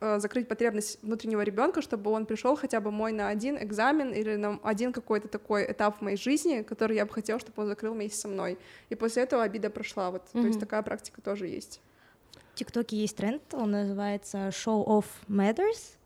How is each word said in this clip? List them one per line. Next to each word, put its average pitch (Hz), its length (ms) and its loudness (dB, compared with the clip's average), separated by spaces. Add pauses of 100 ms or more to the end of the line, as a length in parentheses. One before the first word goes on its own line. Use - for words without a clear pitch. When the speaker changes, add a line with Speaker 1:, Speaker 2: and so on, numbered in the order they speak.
Speaker 1:
а, 214 180 2
закрыть 220 300 -2
потребность 214 540 0
внутреннего 220 400 -2
ребёнка, 247 400 2
чтобы 214 280 -2
он 220 140 2
пришёл 247 320 2
хотя 247 240 0
бы 208 100 -2
мой 220 220 -2
на 208 160 -2
один 226 340 -2
экзамен 233 520 2
или 214 220 0
на 208 260 -2
один 220 320 0
какой-то 214 340 0
такой 208 420 0
этап 208 280 0
в - 40 -6
моей 202 140 0
жизни, 277 460 2
который 220 340 0
я 208 80 4
бы 208 80 -10
хотела, 220 260 -2
чтобы - 240 -8
он 214 60 0
закрыл 214 240 -4
вместе 214 240 -4
со - 120 -6
мной. 185 280 -2 (320)
И 220 60 -4
после 226 300 2
этого 254 180 2
обида 214 260 0
прошла, 208 420 -4
вот. 185 120 -6 (100)
То 233 60 0
есть 233 180 4
Speaker 2:
Мгм. 208 40 -2
Speaker 1:
такая 214 220 -2
практика - 380 -8
тоже 196 280 -4
есть. - 320 -10 (800)
Speaker 3:
В - 20 -2
ТикТоке 226 320 -2
есть 214 200 0
тренд, 247 260 -2 (120)
он 220 180 0
называется 202 680 -2 (120)
"Show 214 360 0
Off 214 200 6 (220)
Matters". 233 760 2